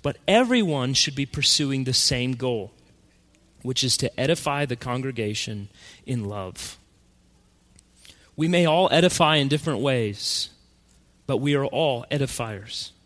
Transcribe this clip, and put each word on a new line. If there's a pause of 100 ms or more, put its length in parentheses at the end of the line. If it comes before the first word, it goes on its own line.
But
everyone
should
be
pursuing
the
same
goal, (880)
which
is
to
edify
the
congregation (380)
in
love. (1600)
We
may
all
edify
in
different
ways, (760)
but
we
are
all
edifiers. (140)